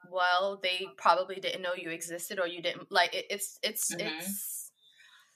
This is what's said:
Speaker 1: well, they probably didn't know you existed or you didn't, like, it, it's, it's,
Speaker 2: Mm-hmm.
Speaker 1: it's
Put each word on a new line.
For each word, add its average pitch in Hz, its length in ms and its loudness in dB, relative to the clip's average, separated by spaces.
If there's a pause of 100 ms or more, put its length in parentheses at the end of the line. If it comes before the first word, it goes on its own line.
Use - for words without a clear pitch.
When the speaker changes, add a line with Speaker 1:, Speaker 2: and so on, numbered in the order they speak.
Speaker 1:
well, 180 580 2
they 185 360 -2
probably 185 420 4
didn't 180 220 -4
know 180 140 -2
you 180 160 -8
existed 170 480 -6
or 180 80 2
you 175 140 -6
didn't, 165 300 -4
like, 175 240 4
it, 185 140 -4
it's, - 340 -6
it's, - 300 -2
Speaker 2:
Mm-hmm. 170 60 -6
Speaker 1:
it's 180 720 -6 (640)